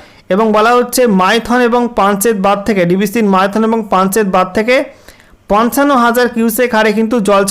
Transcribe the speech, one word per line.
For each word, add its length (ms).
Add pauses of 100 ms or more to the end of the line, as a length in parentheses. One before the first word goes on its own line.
(300)
এবং 160 (120)
বলা 200
হচ্ছে 240 (200)
মাইথন 380 (100)
এবং 120 (180)
পাঞ্চেত 360 (100)
বাঁধ 220
থেকে, 180
ডিবিসির 500
মাইথন 340
এবং 100 (140)
পাঞ্চেত 420
বাঁধ 220
থেকে 180 (760)
পঞ্চান্ন 400 (120)
হাজার 260
কিউসেক 460
হারে 240
কিন্তু 160 (120)
জল 240